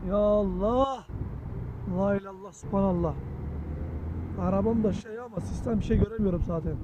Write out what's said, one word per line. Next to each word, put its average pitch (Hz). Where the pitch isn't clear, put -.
Ya 190
Allah. 208
La 202
ilallah, 196
subhanallah. 180
Arabam 202
da 196
şey 220
ama 226
sisten -
bir -
şey 220
göremiyorum 202
zaten. 165